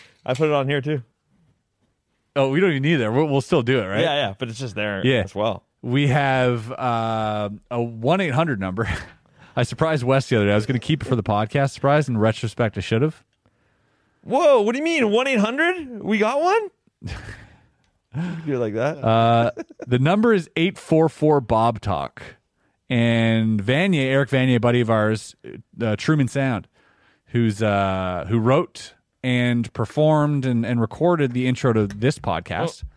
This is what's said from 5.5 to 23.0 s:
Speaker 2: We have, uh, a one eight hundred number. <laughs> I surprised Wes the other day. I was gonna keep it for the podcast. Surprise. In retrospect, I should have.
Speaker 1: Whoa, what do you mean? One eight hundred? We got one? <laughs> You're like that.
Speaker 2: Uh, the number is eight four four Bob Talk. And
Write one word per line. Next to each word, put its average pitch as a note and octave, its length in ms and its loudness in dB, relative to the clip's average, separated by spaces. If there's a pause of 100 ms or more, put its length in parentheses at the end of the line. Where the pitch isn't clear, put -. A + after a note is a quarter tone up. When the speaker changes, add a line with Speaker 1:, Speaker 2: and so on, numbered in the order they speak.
Speaker 2:
We C3+ 260 0
have, B2+ 640 0
uh, A2 800 -4 (200)
a A#2+ 120 -4
one A#2+ 400 -2
eight D#3+ 120 -2
hundred C#3+ 280 -2
number. F#2+ 260 -4 (360)
<laughs> - 340 -18
I B2+ 60 2
surprised D#3 420 -2
Wes C3+ 240 2
the B2 80 2
other G#2 80 4
day. G2+ 80 2
I - 20 4
was G#2+ 100 0
gonna B2+ 140 -2
keep C3+ 220 -2
it - 40 -10
for B2+ 120 -2
the G#2+ 60 -4
podcast. A2 480 -2
Surprise. C#3+ 360 0
In A#2+ 100 -2
retrospect, A2 600 0
I G2 40 -6
should A2+ 200 0
have. D#3 240 -4 (960)
Speaker 1:
Whoa, C#4 380 4
what G#3 100 0
do A#3+ 60 -2
you D4+ 80 -4
mean? D4+ 260 2
One B3 160 2
eight C4 120 2
hundred? C4+ 640 -2
We G#3+ 160 -2
got A3 240 0
one? G4 280 2 (340)
<laughs> - 80 -10 (1300)
You're C#3+ 140 -4
like A2 160 -4
that. C#3 280 -4
Speaker 2:
Uh, A2+ 480 4 (340)
the B2 140 0
number G#3 340 2
is F3+ 220 0
eight E3+ 220 -2
four D#3+ 320 2
four D3+ 320 2
Bob A2+ 400 0
Talk. D2 420 -6 (640)
And A2+ 720 2